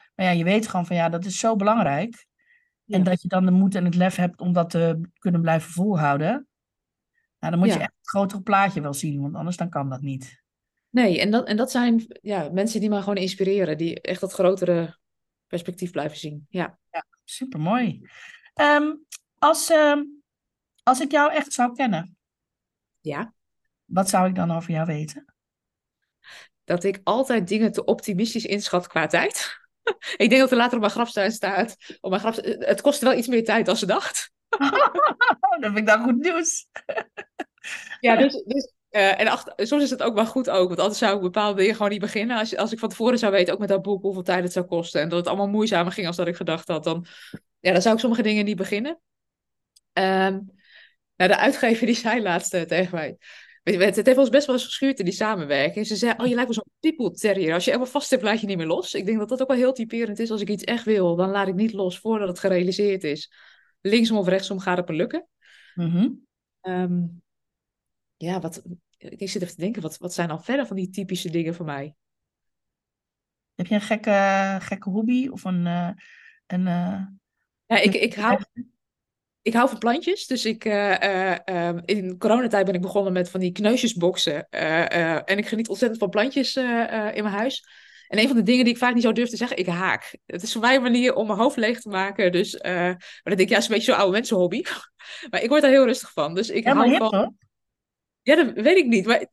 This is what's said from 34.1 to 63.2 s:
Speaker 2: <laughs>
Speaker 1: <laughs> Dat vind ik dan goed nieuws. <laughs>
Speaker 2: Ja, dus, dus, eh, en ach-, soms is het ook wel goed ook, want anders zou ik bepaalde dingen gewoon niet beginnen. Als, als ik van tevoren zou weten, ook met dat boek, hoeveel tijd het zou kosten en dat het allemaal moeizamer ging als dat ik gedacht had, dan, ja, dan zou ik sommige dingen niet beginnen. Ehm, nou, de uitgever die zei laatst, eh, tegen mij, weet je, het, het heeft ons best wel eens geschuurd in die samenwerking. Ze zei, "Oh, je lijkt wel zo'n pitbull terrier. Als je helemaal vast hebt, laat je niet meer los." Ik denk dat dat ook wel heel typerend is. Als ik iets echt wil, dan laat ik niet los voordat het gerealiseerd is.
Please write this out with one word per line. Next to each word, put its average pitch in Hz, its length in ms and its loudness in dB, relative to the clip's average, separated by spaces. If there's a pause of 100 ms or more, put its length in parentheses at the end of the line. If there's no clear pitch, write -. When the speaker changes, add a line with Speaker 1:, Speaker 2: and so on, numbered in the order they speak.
Speaker 2:
<laughs> - 640 2
Speaker 1:
<laughs> 415 500 0
Dat 214 120 -2
vind 202 60 -2
ik 220 80 0
dan 220 180 6
goed 247 120 2
nieuws. 330 500 -2 (200)
<laughs> - 260 -8 (880)
Speaker 2:
Ja, 226 160 6
dus, 269 300 4
dus, 262 260 -4 (160)
eh, 196 320 4
en 220 80 2
ach-, - 280 -2
soms 285 260 2
is 285 80 2
het 254 120 -4
ook 233 120 0
wel 208 120 2
goed 254 240 -2
ook, 185 180 4
want 175 120 -4
anders 208 180 0
zou 202 180 2
ik 196 60 -4
bepaalde 196 380 0
dingen 208 140 2
gewoon 208 160 -2
niet 202 100 -6
beginnen. 220 380 -4
Als, 220 180 -4
als 214 160 -2
ik 226 60 -6
van 220 100 -4
tevoren 240 300 0
zou 226 140 0
weten, 180 200 4
ook 196 60 -2
met 208 100 -4
dat 190 140 0
boek, 196 200 -4
hoeveel 190 200 -4
tijd 180 200 0
het 175 100 -4
zou 175 140 -2
kosten 170 340 -4
en 151 80 -2
dat 170 100 -2
het 175 80 -4
allemaal 202 220 -2
moeizamer 202 440 0
ging 202 140 -6
als 170 100 -6
dat 180 100 -2
ik 180 100 -6
gedacht 165 320 -6
had, 160 160 -4
dan, 170 220 -4 (540)
ja, 180 120 2
dan 180 100 4
zou 220 120 4
ik 226 60 0
sommige 226 220 0
dingen 214 220 2
niet 208 120 -2
beginnen. 208 440 -4 (920)
Ehm, 190 480 0 (760)
nou, 185 140 6
de 196 60 6
uitgever 226 500 2
die 196 80 4
zei 233 280 -2
laatst, 175 320 -2
eh, 175 80 0
tegen 180 320 0
mij, 151 220 -6 (460)
weet 214 120 0
je, 180 100 4
het, - 120 4
het 214 100 2
heeft 254 120 8
ons 269 100 6
best 277 180 4
wel 254 80 0
eens 247 100 0
geschuurd 269 340 -2
in 196 60 -4
die 202 100 -2
samenwerking. 170 720 -2
Ze 220 100 -4
zei, 226 200 0
"Oh, 240 100 -2
je 247 80 0
lijkt 240 200 -2
wel 220 100 -4
zo'n - 160 -20
pitbull 302 300 0
terrier. 190 440 0
Als 175 100 0
je 254 60 0
helemaal 247 220 -2
vast 190 180 -4
hebt, - 120 2
laat 214 180 0
je 208 60 -6
niet 196 100 -2
meer 165 100 -4
los." 175 280 -4
Ik - 120 -4
denk 220 120 0
dat 208 100 -4
dat 254 140 -2
ook 262 60 -4
wel 269 80 2
heel 247 160 2
typerend 233 460 -6
is. 226 120 -4
Als 214 100 -4
ik 202 80 -6
iets 208 160 -4
echt 233 200 -4
wil, 185 320 2
dan 185 140 0
laat 196 180 0
ik 190 60 -2
niet 220 180 0
los 190 260 -4
voordat 214 300 -2
het 180 100 -8
gerealiseerd 185 640 0
is. 151 280 -6 (480)